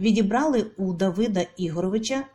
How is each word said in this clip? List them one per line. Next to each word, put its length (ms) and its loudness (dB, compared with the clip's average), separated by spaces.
відібрали 640 2
у 160 -2
Давида 540 0
Ігоровича 800 -2